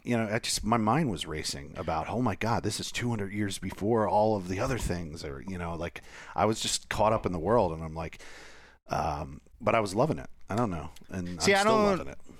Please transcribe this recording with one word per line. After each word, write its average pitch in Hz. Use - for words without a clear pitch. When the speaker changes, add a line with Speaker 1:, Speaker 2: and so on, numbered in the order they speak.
Speaker 1:
you 120
know, 113
I 110
just, -
my 110
mind 117
was 82
racing 73
about, 78
"Oh 104
my 110
God, 110
this -
is -
two 120
hundred 101
years 104
before 101
all 107
of 92
the 92
other 127
things," 85
or, 69
you 95
know, 87
like, 82
I 95
was 110
just -
caught 107
up 110
in 98
the 87
world, 95
and 80
I'm 78
like, 80
um, 139
but 107
I 113
was 98
loving 127
it. 62
I 98
don't 117
know, 80
and 90
Speaker 2:
See, 196
Speaker 1:
I'm 196
Speaker 2:
I 196
Speaker 1:
still 220
Speaker 2:
don't, 208
Speaker 1:
loving -
it. -